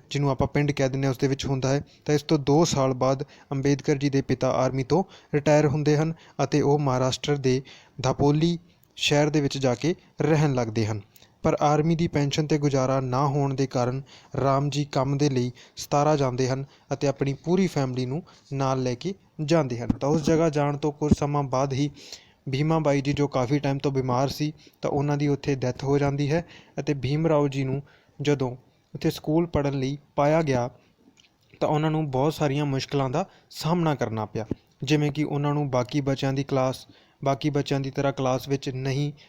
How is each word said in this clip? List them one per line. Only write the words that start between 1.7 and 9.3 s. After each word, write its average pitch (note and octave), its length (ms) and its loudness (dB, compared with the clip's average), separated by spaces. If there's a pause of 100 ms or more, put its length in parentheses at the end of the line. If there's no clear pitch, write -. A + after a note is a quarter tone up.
ਤਾਂ D3+ 100 2
ਇਸ C#3+ 80 0
ਤੋਂ D#3+ 160 2
ਦੋ C#3+ 260 4
ਸਾਲ C3+ 280 2
ਬਾਅਦ C3 300 0 (280)
ਅੰਬੇਦਕਰ C#3 440 0
ਜੀ C#3 140 0
ਦੇ C3+ 120 2
ਪਿਤਾ C3 300 -2
ਆਰਮੀ C3 320 0
ਤੋਂ E3 200 2 (300)
ਰਿਟਾਇਰ D3+ 340 4
ਹੁੰਦੇ D3 300 2
ਹਨ D#3+ 160 0 (300)
ਅਤੇ C#3+ 180 2
ਉਹ C#3+ 180 4
ਮਹਾਰਾਸ਼ਟਰ C3 560 0
ਦੇ C3 260 2 (420)
ਧਾਪੋਲੀ D3 560 2 (360)
ਸ਼ਹਿਰ C#3+ 340 2
ਦੇ D3+ 120 2